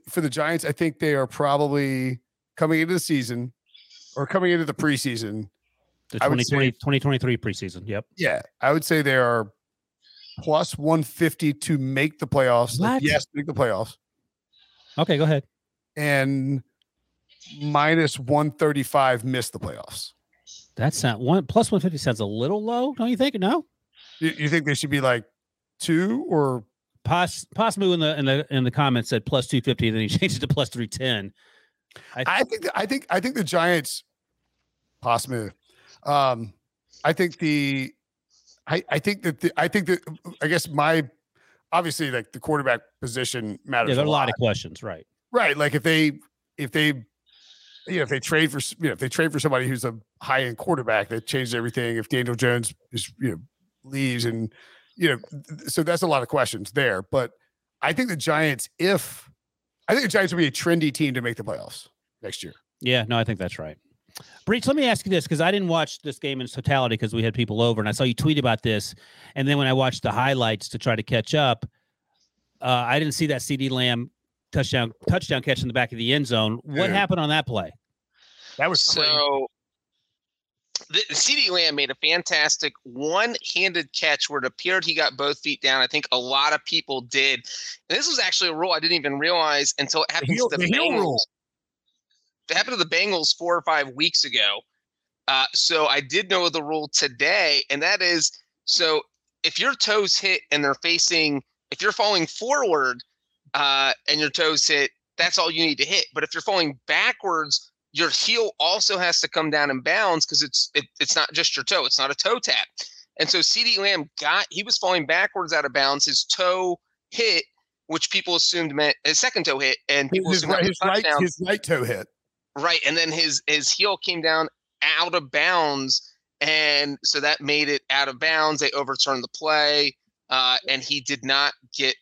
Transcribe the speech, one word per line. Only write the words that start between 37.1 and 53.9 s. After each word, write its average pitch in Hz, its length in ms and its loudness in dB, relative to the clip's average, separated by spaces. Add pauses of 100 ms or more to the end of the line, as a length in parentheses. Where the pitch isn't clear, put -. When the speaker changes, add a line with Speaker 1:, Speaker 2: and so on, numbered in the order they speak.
Speaker 1:
think 175 240 -2
the, 139 560 -2 (760)
I, 165 220 -2
I 143 100 0
think 202 240 -2
that 160 160 -2
the, 165 160 0
I 165 140 2
think 185 180 0
that, 175 120 2 (420)
I 156 60 0
guess 165 200 0
my, 151 400 2 (640)
obviously, 160 400 -2
like, 120 220 -6
the 123 80 -14
quarterback 135 400 0 (180)
position 120 640 -4
matters 120 280 2
Speaker 2:
Yeah, 127 40 2
there 135 80 4
are 151 40 0
Speaker 1:
a - 20 0
Speaker 2:
a - 20 2
lot 143 160 2
of 117 120 0
Speaker 1:
lot. 123 60 0
Speaker 2:
questions, 85 380 -4
right? 90 240 -12 (240)
Speaker 1:
Right, 202 240 2
like, 147 180 0
if 143 100 0
they, 156 360 2 (380)
if 139 140 -6
they, 151 160 2 (1000)
you 185 100 -4
know, 160 40 0
if 131 80 -2
they 139 100 -2
trade 156 320 2
for 143 60 -8
s-, - 220 -6
you 160 80 0
know, 123 60 -2
if 87 60 -12
they 131 100 -2
trade 160 220 0
for 147 80 -2
somebody 127 280 0
who's 131 180 -2
a 117 100 -4 (240)
high-end 131 380 -2
quarterback, 117 520 0
that 113 180 -6
changes 127 260 -2
everything. 117 440 -2
If 113 120 -6
Daniel 123 240 0
Jones 120 400 0 (180)
is, - 280 -8
you 131 100 -2
know, 87 80 -4 (460)
leaves 131 420 -2